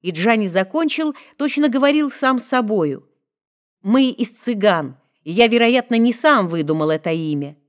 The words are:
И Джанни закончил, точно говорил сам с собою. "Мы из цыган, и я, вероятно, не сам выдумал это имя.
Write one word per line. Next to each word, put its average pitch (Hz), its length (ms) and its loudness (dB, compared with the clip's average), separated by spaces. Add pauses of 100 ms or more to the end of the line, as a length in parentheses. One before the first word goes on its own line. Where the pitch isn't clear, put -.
И 180 100 -6
Джанни 208 360 0
закончил, 285 640 -2 (220)
точно 294 320 -2
говорил 285 420 2
сам 262 300 -2
с 240 60 -8
собою. 208 600 -2 (800)
"Мы 254 260 4
из - 200 -4
цыган, 190 680 -2 (300)
и 160 80 -8
я, 226 140 4
вероятно, 240 480 2
не 233 180 4
сам 240 340 2
выдумал 156 420 -2
это 160 220 -2
имя. 151 460 -4 (120)